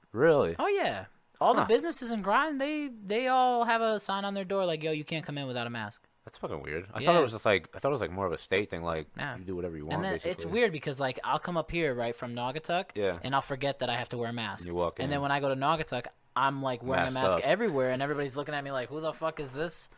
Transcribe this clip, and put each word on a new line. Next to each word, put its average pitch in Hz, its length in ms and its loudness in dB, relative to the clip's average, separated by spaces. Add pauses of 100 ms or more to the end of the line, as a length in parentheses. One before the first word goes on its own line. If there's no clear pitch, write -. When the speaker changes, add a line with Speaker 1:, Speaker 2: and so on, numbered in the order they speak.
(120)
Speaker 1:
Really? 123 460 6
Speaker 2:
Oh, 302 100 0
yeah. 254 380 0 (340)
All 226 140 6
the 202 80 6
Speaker 1:
Huh. 151 60 2
Speaker 2:
businesses 262 420 2
in 226 100 -2
Grind, 262 400 2
they, 294 300 -2 (160)
they 233 220 0
all 254 360 4
have 226 160 4
a 220 180 2
sign 196 280 -2
on 202 80 -2
their 196 100 -4
door 190 220 0
like, 160 160 0
"Yo, 156 80 -2
you 151 140 -2
can't 156 200 -4
come 143 140 -6
in 139 80 -4
without 123 200 -4
a 120 40 -6
mask." 110 360 -8 (200)
Speaker 1:
That's - 100 -18
fucking 90 260 -6
weird. 76 300 -4
I 113 100 -4
thought 165 120 6
it 175 40 8
Speaker 2:
Yeah. - 40 8
Speaker 1:
was 117 100 2
just, 110 140 -4
like, 98 280 4
I - 40 -12
thought 139 100 0
it 143 40 2
was, 127 100 0
like, 80 80 -2
more 95 160 -2
of 87 60 0
a 73 60 -4
state 98 300 0
thing, 85 140 -6
like, 82 240 -2 (100)
Speaker 2:
Yeah. 135 220 -6
Speaker 1:
you 92 60 -14
do 92 120 -6
whatever 87 220 -6
you 76 60 -10
want, 151 100 -6
Speaker 2:
And 165 100 -2
then 190 100 -2
it's - 100 -8
Speaker 1:
basically. 170 280 -6
Speaker 2:
weird 226 180 2
because, 143 300 -6
like, 131 240 -2
I'll 127 140 0
come 175 180 -4
up 160 140 -2
here, 160 240 0
right, 120 200 -2
from 120 200 -8
Naugatuck, 147 600 -4
Speaker 1:
Yeah. 95 280 2
Speaker 2:
and 131 120 -2
I'll 139 60 4
forget 139 380 -4
that 123 100 -2
I 120 80 0
have 123 140 -6
to 123 80 -6
wear 117 100 -2
a 117 40 -6
mask. 107 340 -4
Speaker 1:
You 87 80 -4
walk 87 240 0
Speaker 2:
And 123 60 -4
Speaker 1:
in. 139 60 -2
Speaker 2:
then 143 120 0
when 139 100 0
I 143 80 2
go 139 80 0
to 139 80 2
Naugatuck, 139 500 0 (300)
I'm, 139 260 2
like, 127 200 -2
wearing 123 220 2 (100)
Speaker 1:
Masked 127 40 -2
Speaker 2:
a 131 40 2
mask 95 160 6
Speaker 1:
up. - 60 0
Speaker 2:
everywhere, 147 460 2
and 127 120 0
everybody's 143 340 -2
looking 147 180 -4
at 143 80 -4
me 139 80 -8
like, 127 200 -4
"Who 151 100 -6
the 156 140 -2
fuck - 260 -4
is 131 140 -8
this 160 440 -4